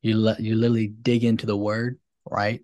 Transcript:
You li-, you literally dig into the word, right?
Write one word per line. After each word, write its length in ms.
You 160
li-, 220
you 160
literally 320
dig 360
into 220
the 120
word, 420
right? 340